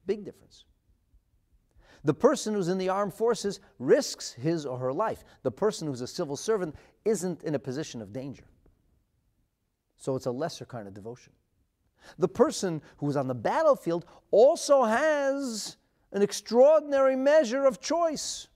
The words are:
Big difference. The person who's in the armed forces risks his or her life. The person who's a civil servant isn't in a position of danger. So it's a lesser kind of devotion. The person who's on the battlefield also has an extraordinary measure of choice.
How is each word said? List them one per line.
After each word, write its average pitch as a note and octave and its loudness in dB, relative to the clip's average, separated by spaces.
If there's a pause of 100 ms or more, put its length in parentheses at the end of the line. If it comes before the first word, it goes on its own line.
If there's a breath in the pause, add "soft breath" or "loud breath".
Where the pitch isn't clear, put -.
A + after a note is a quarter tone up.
Big G#3 -6
difference. - -20 (1400 soft breath)
The D3 2
person A#3 2
who's F3+ -2
in F#3+ -2
the F#3 -2
armed G3 -2
forces A3 -4 (180 soft breath)
risks G3 0
his D3 -4
or B2+ -8
her B2+ -4
life. G#3 -6 (180 soft breath)
The B2+ -2
person G#3 -2
who's B2+ -6
a B2 -6
civil C#3+ -6
servant F#3 -4 (300 soft breath)
isn't F3+ -2
in D#3 -2
a C3+ -2
position C3 -8
of G2 -14
danger. B2+ -12 (1500)
So C3+ -4
it's B2+ -6
a B2 -2
lesser C3+ -8
kind A2 -14
of F#2+ -16
devotion. A2 -16 (880 loud breath)
The E3 0
person F#3 -2 (140 loud breath)
who's C#3+ -4
on C3+ -2
the B2+ -4
battlefield F3+ 0 (260 soft breath)
also C4+ 6
has C4+ 0 (340)
an G3 -4
extraordinary C4+ 4
measure C#4 4
of C4 2
choice. D#4+ -2